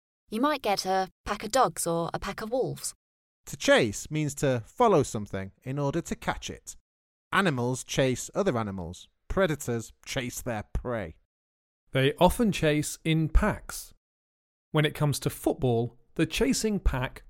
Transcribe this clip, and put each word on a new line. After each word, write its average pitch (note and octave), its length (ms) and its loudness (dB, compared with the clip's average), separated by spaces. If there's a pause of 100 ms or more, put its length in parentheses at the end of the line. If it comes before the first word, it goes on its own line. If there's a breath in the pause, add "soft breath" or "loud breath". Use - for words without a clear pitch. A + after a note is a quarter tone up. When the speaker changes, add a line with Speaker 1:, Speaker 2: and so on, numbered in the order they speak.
(300)
Speaker 1:
You G#3+ 100 -4
might C#4+ 220 0
get G3 240 0
a F#3+ 240 0 (160)
pack G#3 180 -6
of G#3+ 80 -6
dogs A3 340 2
or E3 280 0
a - 60 -4
pack - 220 -6
of A3 100 -8
wolves. A3+ 420 -2 (540)
Speaker 2:
To - 100 -12
chase F3 540 4
means D3+ 240 -2
to B2+ 320 0
follow G3+ 340 4
something G2 500 -4 (120)
in C3 160 -6
order C#3+ 200 -2
to - 160 -8
catch - 340 -6
it. - 260 -14 (580)
Animals C3 500 0
chase C3 520 0
other F#3+ 200 0
animals. F#2+ 540 -6 (180)
Predators D3 680 -2 (120)
chase - 360 -6
their G#2+ 320 -6
prey. G#2+ 420 -6 (760)
Speaker 3:
They C3+ 280 2
often F#3 320 4
chase D3+ 520 0
in D#3+ 260 2
packs. - 640 0 (800)
When D3+ 140 2
it D3 80 0
comes D3 280 0
to C#3 100 -2
football, A#2+ 680 0 (180)
the D#3+ 120 2
chasing A3 520 0
pack - 500 -2